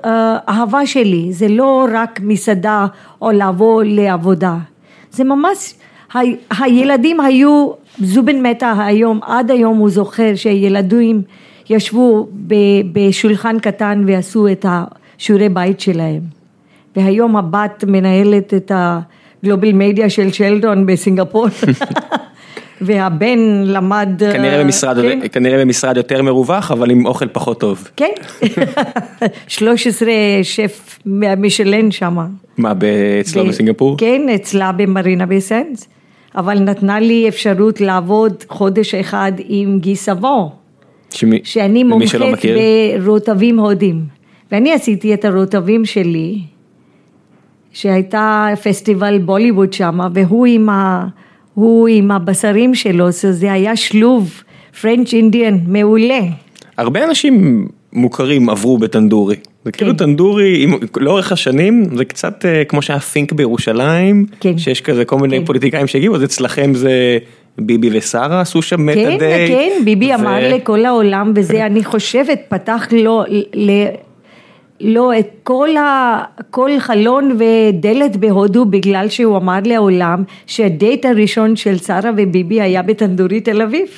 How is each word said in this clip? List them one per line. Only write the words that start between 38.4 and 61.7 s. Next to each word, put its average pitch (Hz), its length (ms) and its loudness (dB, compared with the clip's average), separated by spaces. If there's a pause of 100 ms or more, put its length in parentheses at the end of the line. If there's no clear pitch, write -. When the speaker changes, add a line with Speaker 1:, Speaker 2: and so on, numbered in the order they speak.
Speaker 1:
חודש 202 460 -2
אחד 196 360 -4 (160)
עם 196 320 -2
גי 190 160 -2
סבו, 196 560 -2 (580)
Speaker 2:
שמי-, 110 340 0
Speaker 1:
שאני 220 400 0
Speaker 2:
למי 226 240 4
שלא 233 180 0
Speaker 1:
מומחית 226 260 0
Speaker 2:
מכיר. 220 520 2
Speaker 1:
ברוטבים 214 560 2
הודים. 190 420 0 (500)
ואני 254 220 2
עשיתי 214 400 0
את 208 120 -2
הרוטבים 196 600 0
שלי, 175 540 -2 (1300)
שהייתה 214 760 0 (160)
פסטיבל 202 540 0
בוליווד 190 560 0
שמה, 180 400 -2
והוא 196 320 2
עם 226 240 4
ה-, 190 380 0 (460)
הוא 226 340 4
עם 208 240 4
הבשרים 202 640 0
שלו, 180 340 0
so 190 220 -2
זה 185 200 -2
היה 196 240 0
שלוב 220 680 0 (380)
פרנץ' 233 320 0
אינדיאן 220 440 4 (100)
מעולה. 220 540 2 (560)
Speaker 2:
הרבה 127 260 0
אנשים 220 640 2 (260)
מוכרים 123 560 0
עברו 110 280 0
בטנדורי. 107 580 2 (300)
זה 117 60 -6
כאילו 196 200 -2
Speaker 1:
כן. 165 60 0
Speaker 2:
טנדורי, 180 680 2
אם, 147 100 2 (240)
לאורך 180 340 0
השנים, 185 540 0 (100)